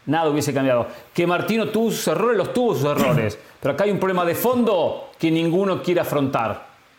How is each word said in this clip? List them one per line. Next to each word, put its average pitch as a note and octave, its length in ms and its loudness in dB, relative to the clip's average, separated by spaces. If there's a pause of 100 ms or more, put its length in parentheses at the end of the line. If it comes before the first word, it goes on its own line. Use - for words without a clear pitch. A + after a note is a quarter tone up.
Nada D#3+ 220 2
hubiese D3 240 0
cambiado. C3 340 2 (280)
Que F3 140 0
Martino F3 400 0
tuvo A3 240 0
sus - 160 -4
errores, G#3+ 280 2
los - 160 -2
tuvo A#3 220 0
sus C3 120 -2
errores. C3 520 0 (120)
<clears throat> - 100 -20
Pero C3+ 140 -2
acá G3 100 0
hay G3+ 80 2
un E3 80 -2
problema F#3 240 0
de E3+ 100 0
fondo G#3+ 760 0 (100)
que E3 100 2
ninguno E3 520 0
quiere F3 180 2
afrontar, C3 640 -2 (320)